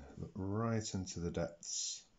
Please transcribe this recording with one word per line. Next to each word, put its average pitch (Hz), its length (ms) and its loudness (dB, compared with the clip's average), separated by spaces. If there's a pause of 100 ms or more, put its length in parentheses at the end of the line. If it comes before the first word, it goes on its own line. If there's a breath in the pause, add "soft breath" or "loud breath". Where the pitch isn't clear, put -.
(160)
look 82 180 -6
right 107 600 2
into 90 260 -2
the 85 100 2
depths - 680 0 (180)